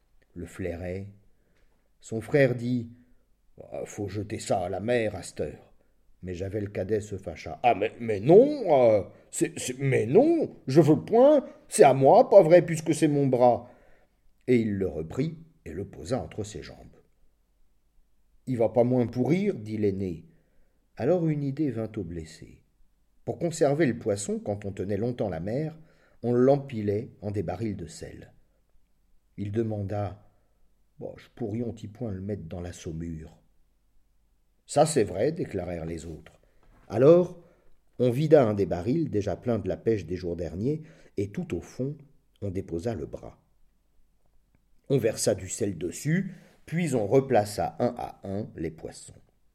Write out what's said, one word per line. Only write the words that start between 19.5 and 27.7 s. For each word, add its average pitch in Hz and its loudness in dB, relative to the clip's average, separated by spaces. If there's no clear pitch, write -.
dit 107 -8
l'aîné. 95 -2
Alors 165 0
une 147 -2
idée 139 -4
vint 110 -6
au 104 -6
blessé. 82 -14
Pour - -6
conserver 156 0
le 117 -2
poisson, 110 -4
quand 104 -6
on 98 -6
tenait 98 -4
longtemps 117 -4
la 82 -6
mer, 139 -6
on 120 -2
l'empilait 123 2
en 101 -6
des 98 -4
barils 92 -6